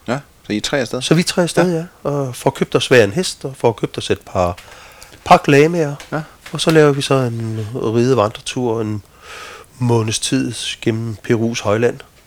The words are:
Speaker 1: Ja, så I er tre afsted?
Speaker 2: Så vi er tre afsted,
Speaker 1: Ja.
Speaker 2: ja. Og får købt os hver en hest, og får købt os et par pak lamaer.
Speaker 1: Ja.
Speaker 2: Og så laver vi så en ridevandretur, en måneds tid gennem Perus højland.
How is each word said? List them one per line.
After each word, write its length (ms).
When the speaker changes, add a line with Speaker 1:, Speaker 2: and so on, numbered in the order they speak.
Speaker 1:
Ja, 120
så 60
I 40
er 40
tre 180
afsted? 220
Speaker 2:
Så 120
vi 60
er 60
tre 160
afsted, 300
Speaker 1:
Ja. 60
Speaker 2:
ja. 60
Og 260
får 140
købt 260
os 120
hver 160
en 80
hest, 340
og 120
får 140
købt 260
os 120
et 120
par 360
pak 220
lamaer. 480
Speaker 1:
Ja. 100
Speaker 2:
Og 100
så 100
laver 200
vi 100
så 120
en 640
ridevandretur, 1080
en 200
måneds 400
tid 340
gennem 420
Perus 360
højland. 400